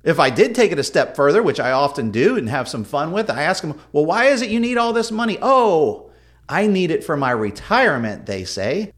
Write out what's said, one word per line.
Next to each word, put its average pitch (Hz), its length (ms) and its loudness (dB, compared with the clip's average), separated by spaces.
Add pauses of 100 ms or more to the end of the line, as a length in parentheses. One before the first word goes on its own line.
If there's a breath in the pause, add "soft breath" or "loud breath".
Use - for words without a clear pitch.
If 160 160 2
I 135 120 4
did 226 240 2
take 208 180 2
it 151 60 -2
a 135 60 -2
step - 300 0
further, 151 280 4
which 147 180 0
I 123 100 0
often 131 400 0
do 156 260 2
and 123 120 -4
have 131 200 -4
some 110 160 -8
fun 151 280 -4
with, 208 180 -2
I 127 120 -4
ask 175 200 -2
them, 151 160 -8 (140)
"Well, 151 140 2
why 220 200 2
is 269 160 4
it 220 80 -6
you 226 80 0
need 240 200 0
all 233 140 0
this 226 200 -2
money?" 220 280 -2
"Oh, 202 680 2 (380 soft breath)
I 180 180 0
need 185 240 2
it - 140 -2
for 156 120 -2
my 135 140 0
retirement," 120 960 -2
they 95 160 -6
say. 131 560 -6